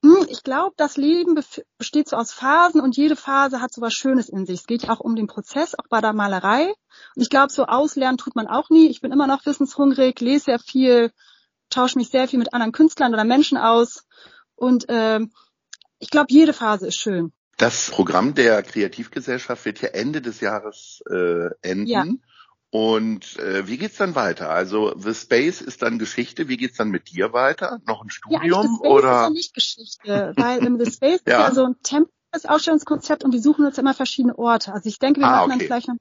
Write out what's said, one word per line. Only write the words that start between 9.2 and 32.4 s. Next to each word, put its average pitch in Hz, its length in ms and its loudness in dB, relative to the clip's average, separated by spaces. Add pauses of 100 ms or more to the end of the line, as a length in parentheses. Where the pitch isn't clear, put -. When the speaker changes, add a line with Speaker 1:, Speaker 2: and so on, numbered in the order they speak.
Speaker 1:
noch 269 180 -2
wissenshungrig, 277 760 0
lese 269 260 0
sehr 240 140 0
viel, 240 520 4 (580)
tausche 254 280 0
mich 240 120 -2
sehr 262 180 0
viel 254 120 -2
mit 240 140 -4
anderen 233 200 -2
Künstlern 294 400 2
oder 214 100 0
Menschen 262 340 0
aus. 233 460 2 (520)
Und, 254 340 0
ähm, 220 420 0 (680)
ich - 100 -16
glaub, 294 200 2
jede 302 220 8
Phase 214 360 -2
ist - 100 -6
schön. 175 340 -4 (240)
Speaker 2:
Das - 340 0
Programm 95 440 0
der 117 280 4
Kreativgesellschaft 120 1000 -8
wird 104 180 -8
ja - 80 -4
Ende 139 320 -6
des 120 200 -10
Jahres, 107 680 -8
äh, 87 400 -2 (120)
enden. 92 260 -6
Speaker 1:
Ja. 180 160 -2 (680)
Speaker 2:
Und, 110 680 -2
äh, 95 300 -6
wie 117 100 -8
geht's 208 200 -10
dann 185 180 -4
weiter? 92 340 -4
Also 95 480 -2
The 101 160 -6
Space 131 480 -2
ist - 220 -10
dann 117 160 -2
Geschichte. 120 480 -8
Wie 127 100 -6
geht's 123 180 -8
dann 107 140 -4
mit 92 220 -8
dir 92 200 -4
weiter? 135 540 -2
Noch 110 160 -8
ein 113 60 -20 (240)
Speaker 1:
Ja, 156 80 0
eigentlich 170 120 0
Speaker 2:
Studium 190 120 2
Speaker 1:
The 226 160 0
Space - 120 2
Speaker 2:
oder? 135 200 6
Speaker 1:
ist 123 100 4
ja 113 80 2
nicht - 240 -6
Geschichte, - 840 -6
weil 247 280 -2
im 247 180 -2
The 226 80 -4
Space 330 320 0
Speaker 2:
<laughs> - 40 -6
Ja. 240 160 4
Speaker 1:
ist - 60 4
ja 262 40 -2
so 262 120 2
ein 254 180 -4
temporäres - 640 -4